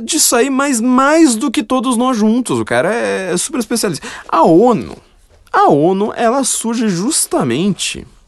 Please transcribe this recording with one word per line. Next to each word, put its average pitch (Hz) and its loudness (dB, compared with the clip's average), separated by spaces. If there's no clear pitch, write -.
disso 294 -2
aí, 247 2
mas 269 0
mais 262 4
do 247 -4
que 285 -2
todos 254 -2
nós 254 0
juntos. 220 0
O 113 -2
cara 135 0
é, 196 -4
é 185 0
super 277 -6
especialista. 220 -4
A 330 2
onu, 190 4
a 403 2
onu, 190 2
ela 240 0
surge 226 -2
justamente 185 -2